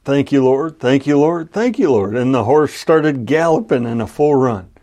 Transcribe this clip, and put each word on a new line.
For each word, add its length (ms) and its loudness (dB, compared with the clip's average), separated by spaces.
"Thank 260 -2
you, 140 2
Lord. 340 0
Thank 300 0
you, 100 2
Lord. 320 0
Thank 260 -2
you, 140 2
Lord." 260 0
And 160 0
the 120 0
horse 280 2
started 540 0
galloping 580 0
in 160 -4
a 60 -4
full 300 0
run. 320 -2